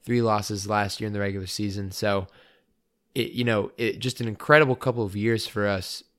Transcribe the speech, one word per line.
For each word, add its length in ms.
three 180
losses 460
last 320
year 80
in 40
the 60
regular 280
season. 440
So, 380
it, 160
you 120
know, 320
it 220
just 220
an 80
incredible 480
couple 280
of 120
years 300
for 200
us. 380